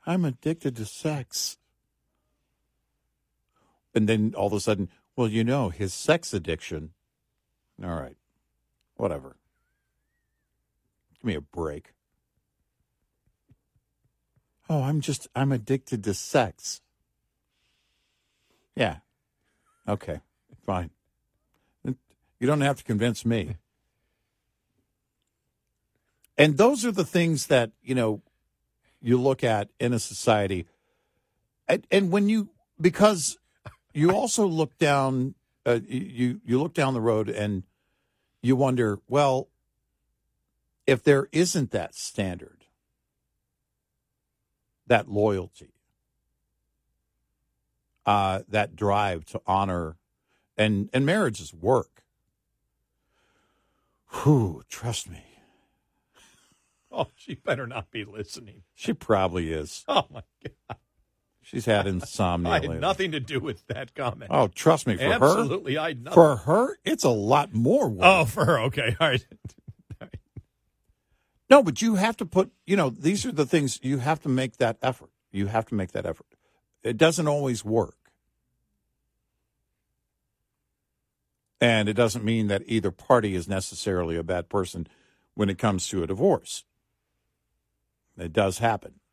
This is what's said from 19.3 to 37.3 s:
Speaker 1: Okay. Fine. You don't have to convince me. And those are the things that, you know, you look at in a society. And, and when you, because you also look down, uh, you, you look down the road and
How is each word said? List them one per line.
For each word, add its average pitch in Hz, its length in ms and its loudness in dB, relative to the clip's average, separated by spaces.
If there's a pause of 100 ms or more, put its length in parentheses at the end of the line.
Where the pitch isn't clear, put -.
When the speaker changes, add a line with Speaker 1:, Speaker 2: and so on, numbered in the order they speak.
Speaker 1:
Okay. 101 340 -6 (440)
Fine. 90 260 -4 (920)
You - 640 -8
don't 147 140 2
have 139 160 0
to - 60 -20
convince 113 420 -2
me. 110 320 -2 (2750)
And 147 200 6
those 233 280 4
are 240 60 0
the 185 140 0
things 165 420 0
that, 120 240 2 (120)
you 131 100 -6
know, 110 280 0 (760)
you 123 220 2
look 131 220 0
at 107 260 0 (100)
in 123 140 0
a 113 60 0
society. 101 680 0 (1000)
And, - 240 0
and 196 200 4
when 202 180 2
you, 214 200 0 (300)
because 180 580 2 (560)
you 156 220 4
also 220 320 0
look 160 320 -2
down, 135 560 0 (320)
uh, 120 200 2
you, 123 560 -4
you 123 160 2
look 160 140 -4
down 135 220 0
the 113 60 -4
road 110 280 2
and 104 320 -4 (800)